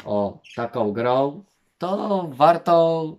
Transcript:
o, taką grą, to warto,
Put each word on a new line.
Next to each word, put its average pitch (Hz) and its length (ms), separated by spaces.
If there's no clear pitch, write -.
o, 101 340
taką 117 360
grą, 135 520
to 196 540
warto, 165 880